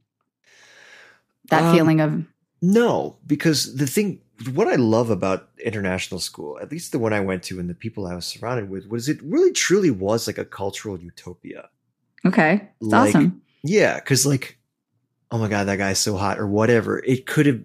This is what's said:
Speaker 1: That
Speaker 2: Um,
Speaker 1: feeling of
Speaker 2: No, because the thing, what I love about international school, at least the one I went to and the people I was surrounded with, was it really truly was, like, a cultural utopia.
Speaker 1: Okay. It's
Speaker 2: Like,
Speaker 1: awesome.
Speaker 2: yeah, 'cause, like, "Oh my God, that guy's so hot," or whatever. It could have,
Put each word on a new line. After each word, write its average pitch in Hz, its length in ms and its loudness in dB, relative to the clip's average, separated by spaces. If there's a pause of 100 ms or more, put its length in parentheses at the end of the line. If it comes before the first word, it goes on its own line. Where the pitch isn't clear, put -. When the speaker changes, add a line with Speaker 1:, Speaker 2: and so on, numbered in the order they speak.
(1500)
Speaker 1:
That 156 140 4
Speaker 2:
Um, 170 120 6
Speaker 1:
feeling 160 260 4
of 156 240 -2 (360)
Speaker 2:
No, 175 640 2
because 147 500 0
the 139 120 -2
thing, 202 320 -2 (340)
what 202 140 2
I 359 80 0
love 117 340 2
about 95 400 -2 (140)
international 98 560 -4
school, - 420 -12
at 117 100 -12
least 170 200 -12
the 147 80 -4
one 110 140 0
I 104 80 0
went 95 220 -2
to 92 160 -10
and 87 100 -6
the 85 40 -10
people 104 320 -10
I 87 100 -8
was 87 100 -12
surrounded 113 440 -8
with, 95 200 -12
was 117 180 -6
it 151 160 -4
really 311 300 2
truly 185 380 2
was, 101 360 0
like, 101 100 -8
a 98 80 -6
cultural 98 540 -10
utopia. - 680 -18 (560)
Speaker 1:
Okay. 185 420 2 (140)
It's 110 100 -4
Speaker 2:
Like, 214 240 4
Speaker 1:
awesome. 165 260 4 (220)
Speaker 2:
yeah, 147 360 2
'cause, 135 260 0
like, 139 320 -2 (760)
"Oh 117 60 -4
my 110 100 0
God, 101 180 0
that 98 120 0
guy's 98 220 -2
so 104 180 -2
hot," 98 220 -2
or 104 80 -4
whatever. 104 580 2
It 127 220 0
could 151 180 2
have, 120 200 2